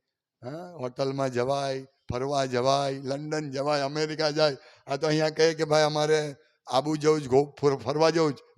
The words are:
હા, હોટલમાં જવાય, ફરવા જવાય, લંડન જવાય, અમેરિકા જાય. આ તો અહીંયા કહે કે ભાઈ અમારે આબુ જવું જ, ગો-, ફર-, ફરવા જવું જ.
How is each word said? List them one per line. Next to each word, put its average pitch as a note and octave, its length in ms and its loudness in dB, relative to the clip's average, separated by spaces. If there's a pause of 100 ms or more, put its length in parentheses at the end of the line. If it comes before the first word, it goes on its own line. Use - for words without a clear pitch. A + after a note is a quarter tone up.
(420)
હા, D#3+ 280 -12
હોટલમાં C3+ 600 -2
જવાય, C3+ 560 -2 (260)
ફરવા C3+ 320 -2
જવાય, C3+ 540 0
લંડન D3 520 -6
જવાય, C#3+ 300 -2
અમેરિકા D3+ 500 -2
જાય. D3+ 260 2 (300)
આ C#3 100 -4
તો C#3+ 100 -2
અહીંયા D#3 240 2
કહે D#3 240 4
કે D#3 100 -2
ભાઈ D#3 180 4
અમારે D3+ 540 0 (300)
આબુ C#3+ 300 0
જવું D#3 240 2
જ, C#3 80 -10
ગો-, C#3 320 4
ફર-, C#3+ 160 2
ફરવા D3 340 2
જવું D#3+ 220 0
જ. C3+ 60 -10 (200)